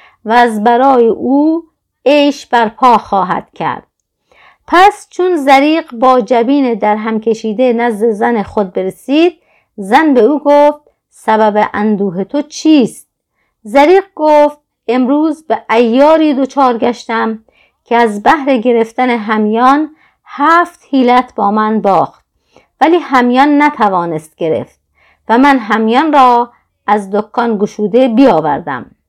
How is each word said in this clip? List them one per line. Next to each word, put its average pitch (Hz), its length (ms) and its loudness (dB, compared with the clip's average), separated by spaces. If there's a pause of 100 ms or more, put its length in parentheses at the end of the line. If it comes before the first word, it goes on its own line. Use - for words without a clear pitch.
(240)
و 214 80 -4
از 233 320 2
برای 240 420 2
او 294 580 0 (420)
عیش 285 400 0
برپا 233 520 0
خواهد 180 560 -6
کرد. 147 320 -8 (840)
پس 381 380 2
چون 359 260 -2
زریق 294 580 0
با 254 260 2
جبین 240 540 0
در 214 220 -2
هم 220 240 -4
کشیده 220 520 -2
نزد 233 380 -2
زن 220 320 -2
خود 190 300 -6
برسید، 277 640 -2 (380)
زن 254 380 0
به 247 60 2
او 277 180 2
گفت: 294 420 2 (280)
«سبب 214 640 0
اندوه 202 500 -4
تو 285 180 -6
چیست؟» - 680 -2 (540)
زریق 302 420 2 (100)
گفت: 294 440 2 (300)
«امروز 277 580 -2
به - 240 -4
عیاری 277 640 2
دچار 262 440 -2
گشتم 226 680 -6 (400)
که 233 120 -2
از 214 260 0
بهر 277 340 0
گرفتن 233 540 -2
همیان 233 800 0 (340)
هفت 339 640 -2
حیلت 247 440 0
با 202 160 -2
من 214 300 -2
باخت، 180 440 -2 (560)
ولی 320 180 2
همیان 269 640 2
نتوانست 185 760 -2
گرفت 156 440 -6 (480)
و 226 100 2
من 269 200 2
همیان 226 540 -2
را 240 400 2 (340)
از 202 240 -2
دکان 214 480 -4
گشوده 208 500 -2
بیاوردم.» 156 800 0 (180)